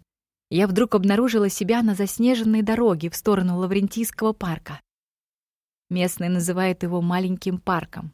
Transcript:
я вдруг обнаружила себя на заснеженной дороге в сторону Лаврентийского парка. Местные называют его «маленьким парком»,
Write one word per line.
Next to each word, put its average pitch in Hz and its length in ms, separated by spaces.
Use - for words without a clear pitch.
я 190 180
вдруг 214 280
обнаружила 202 540
себя 226 340
на 208 120
заснеженной 220 680
дороге 202 480
в - 80
сторону 185 400
Лаврентийского 202 760
парка. 165 480
Местные 180 400
называют 180 540
его 175 180
«маленьким 180 580
парком», 165 540